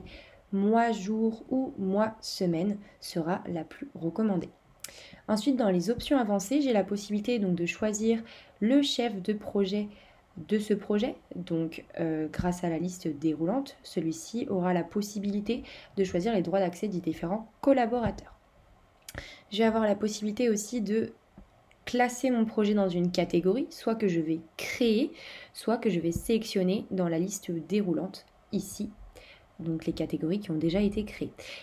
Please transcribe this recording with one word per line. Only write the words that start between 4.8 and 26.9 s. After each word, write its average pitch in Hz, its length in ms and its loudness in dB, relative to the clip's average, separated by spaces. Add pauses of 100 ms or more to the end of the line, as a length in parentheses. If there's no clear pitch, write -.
Ensuite, 226 300 2
dans 220 120 4
les 180 200 2
options 247 280 2
avancées, 208 440 2
j'ai 269 100 2
la 202 140 4
possibilité 208 520 -2
donc 185 180 2
de 170 100 0
choisir 220 580 0 (380)
le 269 200 6
chef 233 400 0
de 208 120 0
projet 208 560 0 (580)
de 214 120 4
ce 208 140 2
projet. 208 420 0 (200)
Donc, 165 480 -4 (160)
euh, 156 320 0
grâce 180 320 -2
à 170 60 0
la 160 100 0
liste 180 300 -4
déroulante, 160 760 0
celui-ci 165 680 -4
aura 185 240 2
la 170 120 2
possibilité 208 760 -2 (340)
de 190 80 4
choisir 185 280 0
les 185 80 4
droits 175 200 2
d'accès 180 260 -2
des 175 140 -2
différents 175 580 -4
collaborateurs. 240 760 2 (1160)
Je 202 60 -6
vais 226 80 6
avoir 220 180 4
la 208 100 4
possibilité 214 560 0
aussi 220 300 0
de 214 320 0 (720)
classer 247 460 2
mon 233 160 4
projet 214 280 2
dans 202 140 4
une 175 240 2
catégorie, 180 600 2
soit - 240 -2
que 220 120 0
je 165 140 2
vais 160 180 -2 (160)
créer, 240 560 2 (400)
soit - 260 -2
que 233 120 0
je 175 100 2
vais 165 140 0
sélectionner 208 800 0